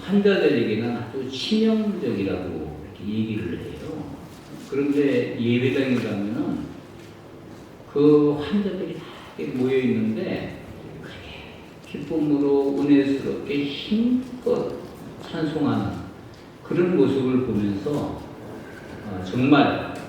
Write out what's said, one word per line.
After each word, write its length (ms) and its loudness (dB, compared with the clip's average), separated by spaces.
환자들에게는 920 4
아주 320 -6
치명적이라고 1500 0
이렇게 300 -8
얘기를 460 -2
해요. 440 -10
그런데 680 2
예배당에 560 2
가면은 640 -2
그 480 8
환자들이 540 -2
다 80 -12
이렇게 200 -6
모여 200 2
있는데, 840 0
그렇게 1040 -14
기쁨으로 720 2
은혜스럽게 840 2
힘껏 1080 0
찬송하는 600 0
그런 340 2
모습을 480 4
보면서, 760 -2
어, 180 -6
정말 720 4